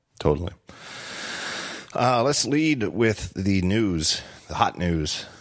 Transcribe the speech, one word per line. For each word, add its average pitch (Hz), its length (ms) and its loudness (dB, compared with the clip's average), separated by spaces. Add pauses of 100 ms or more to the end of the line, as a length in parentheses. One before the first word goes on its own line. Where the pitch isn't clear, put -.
(180)
totally. 82 360 0 (1400)
Uh, 123 300 2
let's 139 220 2
lead 143 380 2
with 104 500 0
the 98 300 2
news, 92 580 2 (260)
the - 80 -10
hot - 220 2
news, 82 480 -2 (160)